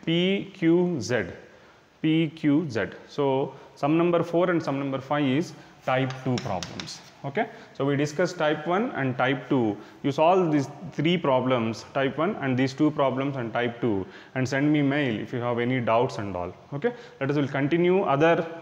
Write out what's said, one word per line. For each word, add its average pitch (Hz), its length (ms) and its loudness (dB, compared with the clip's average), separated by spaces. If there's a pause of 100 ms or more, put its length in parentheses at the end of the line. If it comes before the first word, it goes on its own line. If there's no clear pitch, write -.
p, 180 480 0
q, 170 480 2
z. 107 220 0 (800)
P, 160 320 2
q, 151 340 2
z. 110 160 -2 (220)
So 139 480 -2 (200)
sum 151 220 2
number 170 260 2
four 175 280 2
and 165 100 2
sum 139 160 -4
number 135 220 -4
five 147 260 0
is 139 280 0 (320)
type 131 280 0 (100)
two 127 120 0
problems. - 680 -8 (220)
Okay? 202 260 -4 (240)
So 139 100 -4
we 143 120 2
discussed 151 420 0
type 156 300 0
one 202 240 0
and 131 260 -2
type 135 320 0
two. 117 260 2 (280)
You 143 80 0
solve 165 400 4
these 139 180 0 (220)
three 170 260 0
problems, 127 640 0 (120)
type 135 220 0
one 156 240 -2
and 131 140 0
these 131 180 0
two 151 180 2
problems 135 460 0
and 117 140 -6
type 117 300 -2
two, 101 240 0 (300)
and 117 120 0
send 143 240 2
me 147 120 4
mail 139 360 0
if 107 140 -8
you 127 60 -2
have 120 180 -2
any 123 220 0
doubts 117 400 2
and 101 160 -6
all. 90 180 -6 (200)
Okay? 226 200 -2 (260)
Let 139 120 -2
us 143 60 2
will 139 100 0
continue 170 560 2
other 165 420 4 (160)